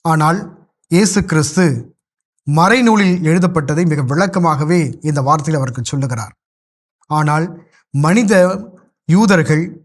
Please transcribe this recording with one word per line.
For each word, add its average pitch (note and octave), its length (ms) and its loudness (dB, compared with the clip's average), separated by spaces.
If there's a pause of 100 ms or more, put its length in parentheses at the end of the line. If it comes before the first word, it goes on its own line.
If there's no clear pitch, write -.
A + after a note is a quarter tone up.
ஆனால் D#3+ 380 0 (500)
இயேசு F#3+ 360 2
கிறிஸ்து D3 680 -2 (520)
மறைநூலில் G3+ 720 2 (140)
எழுதப்பட்டதை E3+ 560 0
மிக C#3+ 160 -2
விளக்கமாகவே E3 760 0 (200)
இந்த D3+ 220 -4
வார்த்தையில் D3 380 -2
அவருக்கு B2 240 -6
சொல்லுகிறார். B2 480 -6 (760)
ஆனால் D3+ 600 -2 (240)
மனித F#3+ 420 0 (720)
யூதர்கள் E3 600 2 (200)